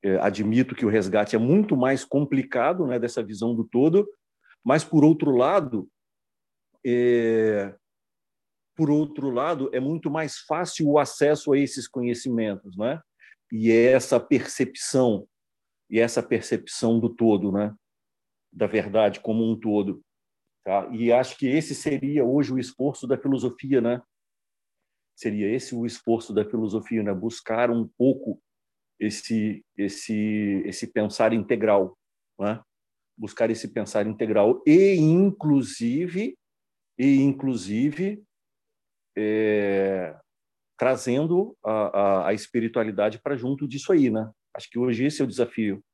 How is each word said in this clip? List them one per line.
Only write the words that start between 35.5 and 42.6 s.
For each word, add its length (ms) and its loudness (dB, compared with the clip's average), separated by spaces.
e, 220 4
inclusive, 1000 -2
é, 1000 0
trazendo 840 0
a, 80 -2
a, 560 0
a 60 0
espiritualidade 880 -2